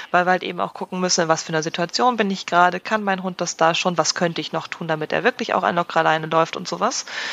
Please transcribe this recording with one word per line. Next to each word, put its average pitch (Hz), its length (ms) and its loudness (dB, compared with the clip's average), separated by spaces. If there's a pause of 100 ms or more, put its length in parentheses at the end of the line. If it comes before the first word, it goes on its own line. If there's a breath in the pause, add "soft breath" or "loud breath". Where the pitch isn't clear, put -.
(100)
weil 175 160 4
wir 185 60 4
halt 180 100 2
eben 180 180 -6
auch - 140 -2
gucken 185 260 -6
müssen, 180 220 2
in 160 60 0
was 160 140 2
für 170 120 -6
einer 156 80 0
Situation 196 560 0
bin 208 120 2
ich 190 140 -4
gerade, 180 360 4
kann 220 220 -2
mein 190 200 0
Hund 180 180 -6
das 170 160 -4
da 165 180 4
schon, 175 220 0
was - 180 2
könnte 170 280 0
ich - 100 -8
noch 160 160 -4
tun, 165 200 -8
damit 156 260 -2
er 160 100 0
wirklich 240 300 0
auch 202 80 2
an 185 140 2
lockerer 175 260 0
Leine 160 240 2
läuft 160 300 0
und 180 120 -8
sowas. 190 380 -2 (260 loud breath)